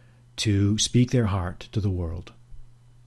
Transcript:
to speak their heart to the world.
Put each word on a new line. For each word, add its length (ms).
to 420
speak 320
their 160
heart 460
to 80
the 100
world. 420